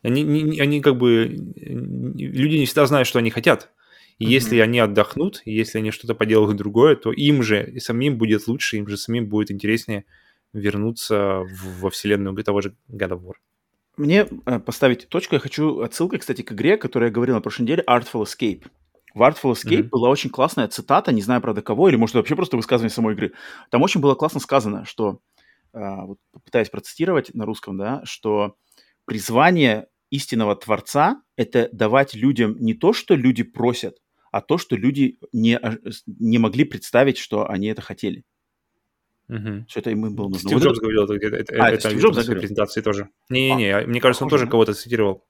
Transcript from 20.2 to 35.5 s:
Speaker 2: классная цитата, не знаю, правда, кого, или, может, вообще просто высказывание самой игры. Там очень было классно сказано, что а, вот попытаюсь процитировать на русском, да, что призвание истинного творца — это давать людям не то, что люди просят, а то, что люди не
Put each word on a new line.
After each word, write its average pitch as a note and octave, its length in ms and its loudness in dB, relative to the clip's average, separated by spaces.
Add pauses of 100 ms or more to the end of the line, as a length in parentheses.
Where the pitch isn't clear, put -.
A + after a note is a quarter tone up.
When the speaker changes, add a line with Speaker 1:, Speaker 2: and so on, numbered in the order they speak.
Speaker 2:
классная C3 400 0
цитата, F3 420 0
не G#2+ 100 2
знаю, A#2 200 0
правда, G#2+ 200 -4
кого, C#3+ 280 2
или, C3 80 4
может, A2+ 180 0
вообще A#2+ 200 2
просто F3+ 200 -2
высказывание A#2 380 0
самой A2 220 0
игры. G#2+ 180 -4 (360)
Там A#2+ 120 2
очень F#3 180 2
было C3+ 160 4
классно D3+ 240 -4
сказано, G#2 460 -2
что G2+ 340 -6 (540)
а, G2 320 -12
вот G2 120 -16 (160)
попытаюсь - 360 -2
процитировать - 640 -4
на G#2+ 120 -6
русском, G#2 320 -8
да, A2 280 -6
что G#2 500 -2 (500)
призвание A#2+ 840 2 (240)
истинного A2+ 440 -2
творца — C#3+ 680 0 (160)
это A#2+ 360 0
давать A#2 420 2
людям A2+ 440 2
не A2+ 140 0
то, F3 200 2
что - 220 2
люди B2 280 2
просят, A#2 540 -4 (340)
а G2+ 100 -4
то, E3 160 -2
что C3+ 180 -4
люди C3 440 0 (140)
не A#2 240 2